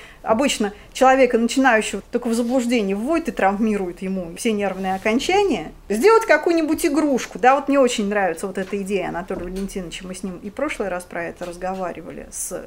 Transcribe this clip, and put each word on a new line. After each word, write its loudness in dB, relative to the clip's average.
обычно 0
человека 6
начинающего 2
только -2
в 0
заблуждение 0
вводят -2
и -2
травмируют 0
ему -6
все 0
нервные -2
окончания. 0
Сделать 4
какую-нибудь 2
игрушку. 0
Да, 6
вот 0
мне 4
очень 2
нравится 0
вот -10
эта -4
идея -2
Анатолия -6
Валентиновича, -8
мы -10
с -10
ним -8
и -12
в -12
прошлый -4
раз -6
про -8
это -10
разговаривали, -10
с -10